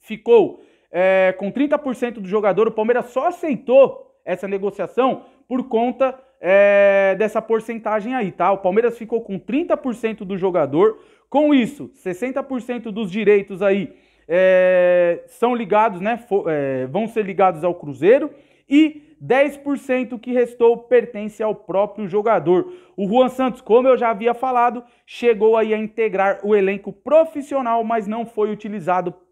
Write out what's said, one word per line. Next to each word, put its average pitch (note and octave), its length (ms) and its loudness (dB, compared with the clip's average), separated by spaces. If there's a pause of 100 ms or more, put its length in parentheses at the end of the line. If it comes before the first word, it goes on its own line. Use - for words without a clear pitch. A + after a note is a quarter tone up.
ficou, A3 600 2 (300)
é, F#3+ 460 2
com G3 120 -6
trinta C#4+ 280 -2
por C4+ 180 -4
cento A#3+ 240 -6
do F#3 80 -12
jogador. G3+ 400 2
O A3 40 -4
Palmeiras A#3 340 -2
só C4+ 220 -4
aceitou C4+ 840 2 (100)
essa F#3 220 -8
negociação G3 800 -4 (240)
por B3+ 200 -4
conta, B3 480 -2 (240)
é, G3 800 4
dessa G#3+ 220 -2
porcentagem A3 760 -4
aí, G#3+ 160 -4
tá? F3+ 220 0
O F#3+ 60 0
Palmeiras A3 400 0
ficou A3+ 240 -6
com F#3+ 160 -10
trinta D#4 400 -2
por C4 160 -6
cento A3 320 -8
do F#3+ 100 -6
jogador. F3 640 0 (320)
Com D4 240 2
isso, G#3+ 400 -2
sessenta B3 480 -8
por C4 180 -8
cento A3+ 320 -10
dos G3+ 180 -6
direitos G3+ 520 0
aí, G3 340 0 (320)
é, F3+ 1000 4
são B3 280 -2
ligados, G#3 460 0
né? A3 180 -4
Fo-, G3 300 -4
é, C3+ 380 -4
vão F#3 200 -4
ser G#3+ 180 -4
ligados F#3 400 0
ao F3 100 -2
Cruzeiro F3 560 2 (360)
e D4 360 2 (180)
dez C#4 380 0
por C#4+ 180 -6
cento B3+ 420 -6
que B3 140 -10
restou A#3+ 440 2
pertence A#3 680 -2
ao G#3+ 120 -2
próprio G3+ 520 -4
jogador. G3 680 0 (240)
O G3+ 100 -4
Juan B3 220 2
Santos, B3+ 320 -4
como B3 260 4
eu B3+ 100 6
já A#3+ 120 -2
havia A3+ 240 -2
falado, A#3+ 500 -2 (220)
chegou A3 520 2
aí A3 180 0
a G#3+ 40 -4
integrar G3+ 640 -2
o G#3 140 0
elenco G3 340 -2
profissional, C4+ 960 0
mas A3+ 220 -4
não A3 180 -6
foi G#3+ 260 -4
utilizado F#3 640 -4 (180)